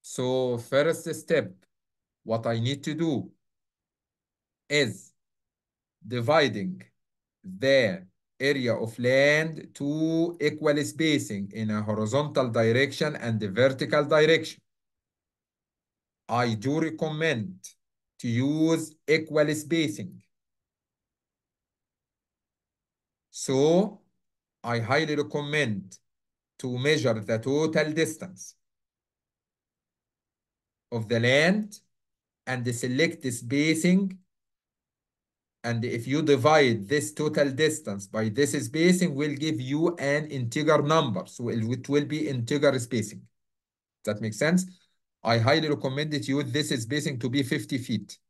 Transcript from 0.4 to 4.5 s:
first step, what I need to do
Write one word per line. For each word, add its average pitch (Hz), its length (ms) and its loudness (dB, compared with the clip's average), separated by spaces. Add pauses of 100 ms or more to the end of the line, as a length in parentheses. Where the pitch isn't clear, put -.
first 151 580 0
step, 151 380 0 (720)
what 113 220 -2
I 117 120 0
need 135 260 -2
to 156 100 -4
do 151 360 -2 (1400)